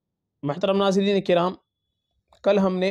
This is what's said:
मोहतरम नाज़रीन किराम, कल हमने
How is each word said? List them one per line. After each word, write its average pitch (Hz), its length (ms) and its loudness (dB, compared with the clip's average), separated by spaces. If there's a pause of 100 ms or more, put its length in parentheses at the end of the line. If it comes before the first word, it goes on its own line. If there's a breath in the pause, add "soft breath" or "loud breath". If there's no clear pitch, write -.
(420)
मोहतरम 190 340 -2
नाज़रीन 196 440 0
किराम, 170 360 0 (880)
कल 202 140 2
हमने 185 320 0